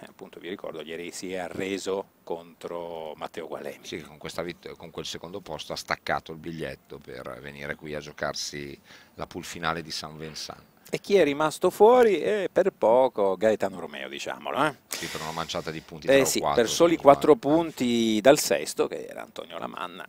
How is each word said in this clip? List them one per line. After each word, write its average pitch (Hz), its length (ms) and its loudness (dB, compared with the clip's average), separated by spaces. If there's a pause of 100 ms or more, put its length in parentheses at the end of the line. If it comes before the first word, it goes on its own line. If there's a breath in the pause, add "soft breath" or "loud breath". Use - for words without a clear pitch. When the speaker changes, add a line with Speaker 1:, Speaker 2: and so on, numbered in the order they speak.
Speaker 1:
appunto, - 320 -18
vi 82 80 -14
ricordo, 80 340 -10
ieri 82 300 -10
si 90 200 -8
è 92 40 -4
arreso 95 800 -6 (100)
contro 85 880 -10
Matteo 80 320 -10
Gualemi. 71 400 -10
Speaker 2:
Sì, 92 140 -8
con 76 180 -18
questa - 240 -8
vit-, 80 320 -10
con 85 160 -18
quel - 160 -10
secondo 90 340 -12
posto 80 320 -10
ha 78 40 -6
staccato - 560 -4
il 80 60 -12
biglietto 78 600 -10
per 65 420 -14
venire 71 360 -10
qui 76 180 -12
a 76 60 -6
giocarsi 73 760 -8 (380 loud breath)
la 80 140 -10
pool 87 160 -12
finale 82 380 -2
di 78 100 -12
San 78 260 -10
Vincent. - 560 -14 (140)
Speaker 1:
E - 120 -6
chi 202 160 2
è 175 80 8
rimasto 147 460 0
fuori? 220 500 6
Eh, 196 300 -2
per 190 200 2
poco 110 640 4
Gaetano 101 440 2
Romeo, 69 280 -10
diciamolo, 69 580 -2
eh. 143 100 -2 (100)
Speaker 2:
Sì, - 220 -8
per 78 120 -8
una 78 120 -6
manciata 82 400 -4
di 78 80 -8
punti, 78 260 -12
Speaker 1:
Eh - 40 2
Speaker 2:
tre 135 100 8
o 131 40 4
Speaker 1:
sì, 127 140 0
Speaker 2:
quattro, 80 220 2
Speaker 1:
per 110 100 4
Speaker 2:
se - 60 -2
Speaker 1:
soli 170 160 6
Speaker 2:
non - 80 0
sbaglio. 139 160 10
Speaker 1:
quattro 147 180 6
punti 123 840 2
dal 139 180 8
sesto, - 480 0
che 78 180 -8
era - 180 -12
Antonio 82 360 -14
Lamanna. 87 500 -10